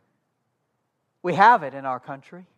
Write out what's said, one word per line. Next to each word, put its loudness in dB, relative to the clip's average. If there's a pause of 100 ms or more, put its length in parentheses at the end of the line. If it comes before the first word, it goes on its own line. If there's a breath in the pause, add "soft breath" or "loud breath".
(1200)
We -4
have 4
it -10
in -14
our -8
country. -20 (120)